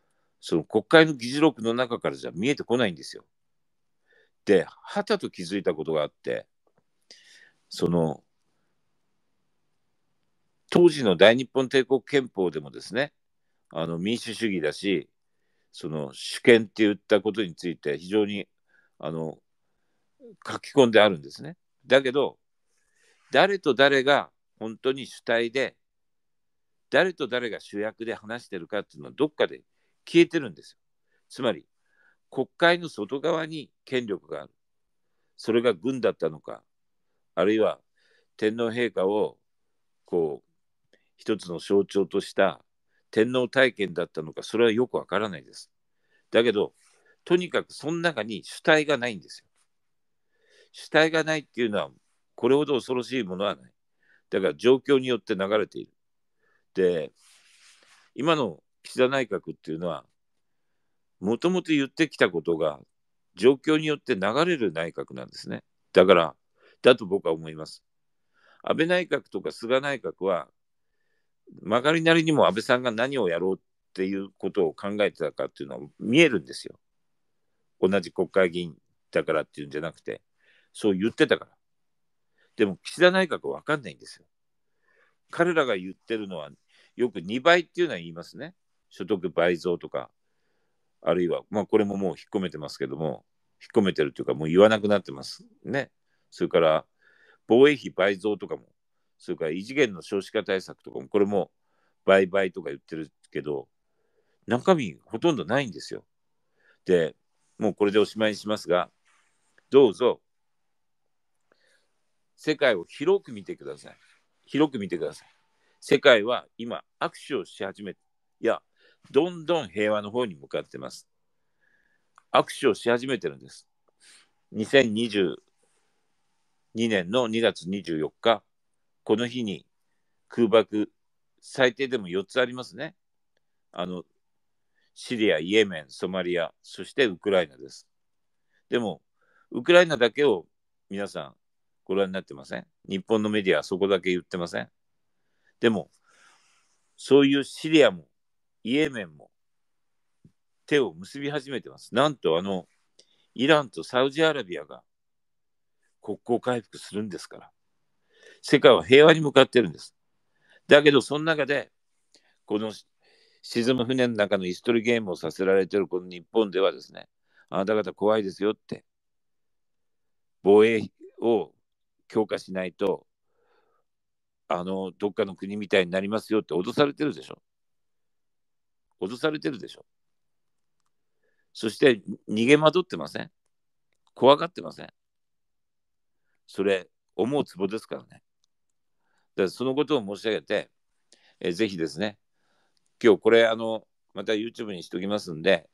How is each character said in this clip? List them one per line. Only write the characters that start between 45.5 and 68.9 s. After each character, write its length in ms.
す。 180
だ 120
け 100
ど、 220
と 120
に 140
か 140
く 80
そ 160
の 60
中 280
に 220
主 180
体 220
が 140
な 100
い 80
ん 40
で 80
す 120
よ。 60
主 180
体 200
が 140
な 120
い 40
っ 60
て 160
い 40
う 40
の 80
は、 120
こ 140
れ 60
ほ 100
ど 100
恐 200
ろ 80
し 160
い 60
も 120
の 80
は 120
な 100
い。 60
だ 120
か 80
ら 60
状 220
況 220
に 80
よ 100
っ 40
て 140
流 140
れ 80
て 120
い 80
る。 60
で、 340
今 220
の 260
岸 140
田 100
内 180
閣 280
っ 40
て 140
い 20
う 40
の 100
は、 160
も 200
と 100
も 140
と 100
言 140
っ 20
て 200
き 100
た 120
こ 120
と 160
が 200
状 200
況 240
に 80
よ 100
っ 20
て 160
流 60
れ 140
る 140
内 200
閣 220
な 100
ん 40
で 100
す 100
ね。 160
だ 100
か 100
ら、 220
だ 120
と 120
僕 200
は 60
思 160
い 60
ま 100
す。 180
安 140
倍 100
内 220